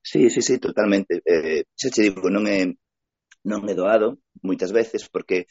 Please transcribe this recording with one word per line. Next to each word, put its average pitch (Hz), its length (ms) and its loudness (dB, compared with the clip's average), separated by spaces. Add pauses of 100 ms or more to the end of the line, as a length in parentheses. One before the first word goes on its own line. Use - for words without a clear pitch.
Sí, - 280 4
sí, 131 120 0
sí, 131 180 0
totalmente. 101 640 0
Eh, 78 480 2
xa - 160 -6
che 107 160 2
digo, 95 240 0
non 104 160 0
é, 95 240 0 (720)
non 104 240 -6
é 101 80 -4
doado 107 480 0 (240)
moitas 92 240 -4
veces 113 400 -2
porque, 90 420 -4